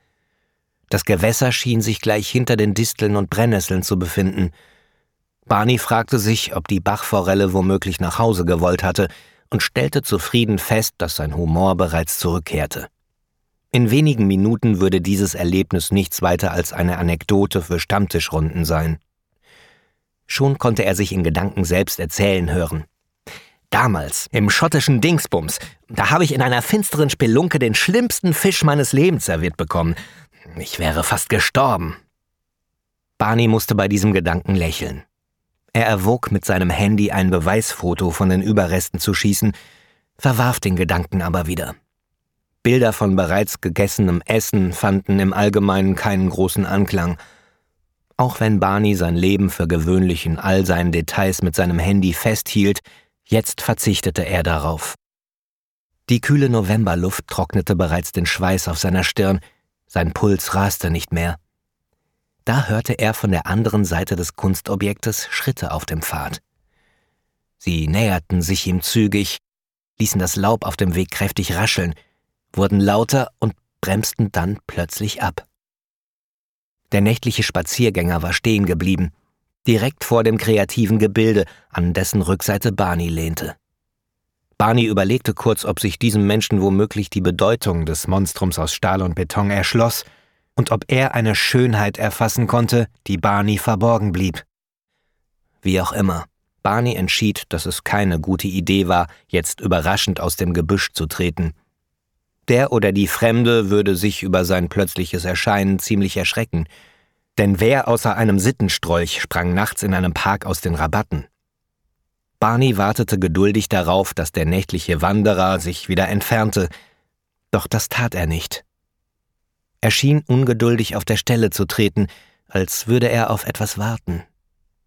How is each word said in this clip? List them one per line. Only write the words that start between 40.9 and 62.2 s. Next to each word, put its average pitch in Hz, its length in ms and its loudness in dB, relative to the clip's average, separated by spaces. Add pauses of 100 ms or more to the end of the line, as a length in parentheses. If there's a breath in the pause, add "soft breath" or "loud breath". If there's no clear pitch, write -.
aber 85 240 -2
wieder. 82 300 -6 (880)
Bilder 120 280 4
von 101 220 2
bereits 95 460 0
gegessenem 92 640 0
Essen 104 460 0
fanden 98 480 0
im 95 120 2
Allgemeinen 101 640 2
keinen 95 340 0
großen 92 380 0
Anklang. 92 520 0 (1000 loud breath)
Auch 127 240 -2
wenn 110 180 2
Barney 98 380 2
sein 85 200 0
Leben 95 320 2
für 87 200 -2
gewöhnlich 87 580 2
in 80 120 -2
all 95 280 2
seinen 87 240 2
Details 87 500 -2
mit 87 140 0
seinem 87 240 0
Handy 92 340 2
festhielt, 101 680 0 (440 soft breath)
jetzt - 360 -2
verzichtete 95 640 -2
er 90 160 -2
darauf. 78 520 -2 (1120)
Die 120 120 2
kühle 143 300 2
Novemberluft 98 800 0
trocknete 92 480 0
bereits 85 360 -2
den 87 140 -2
Schweiß 92 420 -2
auf 80 100 -4
seiner 92 260 0
Stirn, 95 360 0 (460 soft breath)
sein 85 260 -2
Puls - 420 0
raste 98 360 0
nicht 82 220 -4
mehr. 85 240 -2 (1080)